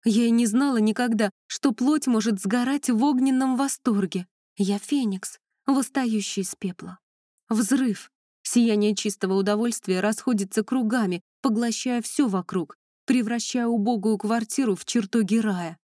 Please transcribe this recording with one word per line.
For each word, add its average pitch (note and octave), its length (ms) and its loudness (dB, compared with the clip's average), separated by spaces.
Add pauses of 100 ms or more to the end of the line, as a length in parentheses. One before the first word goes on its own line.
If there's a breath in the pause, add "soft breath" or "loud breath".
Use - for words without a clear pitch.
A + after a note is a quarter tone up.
Я A#3 220 4
и A#3 60 4
не A#3 140 4
знала B3+ 320 2
никогда, G#3+ 540 2 (160)
что - 240 0
плоть D4 360 0
может A3 340 0
сгорать B3 480 0
в A3+ 140 2
огненном C4 520 2
восторге. G3+ 720 -2 (300)
Я G3+ 220 0
феникс, A3 600 -4 (260)
восстающий A#3+ 800 0
из - 120 -8
пепла. F3+ 440 -10 (500)
Взрыв. A3+ 640 0 (320)
Сияние G#3+ 520 2
чистого G3 380 -4
удовольствия G3 680 0
расходится G#3+ 640 -2
кругами, A3 580 0 (200)
поглощая A#3 640 0
всё - 240 0
вокруг, F#3 480 -4 (300)
превращая A#3+ 600 0
убогую A3 540 0
квартиру A3+ 560 -2
в - 100 -14
чертоги A3 520 0
рая. F3+ 420 -2 (140)